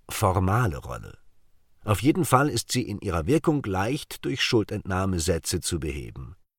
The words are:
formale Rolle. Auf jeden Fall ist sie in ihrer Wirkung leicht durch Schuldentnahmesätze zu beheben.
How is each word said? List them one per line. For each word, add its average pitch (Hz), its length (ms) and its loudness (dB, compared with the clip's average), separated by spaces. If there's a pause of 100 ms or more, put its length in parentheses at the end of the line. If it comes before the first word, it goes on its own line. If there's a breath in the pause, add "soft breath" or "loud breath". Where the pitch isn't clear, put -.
formale 95 680 2
Rolle. 53 420 -10 (640)
Auf 101 180 0
jeden 165 240 4
Fall 139 240 4
ist - 220 -4
sie 123 100 0
in 101 180 -6
ihrer 85 280 -2
Wirkung 147 360 2
leicht 104 640 -4
durch 139 160 -2
Schuldentnahmesätze 95 1200 0
zu 87 180 -2
beheben. 65 560 -8 (240)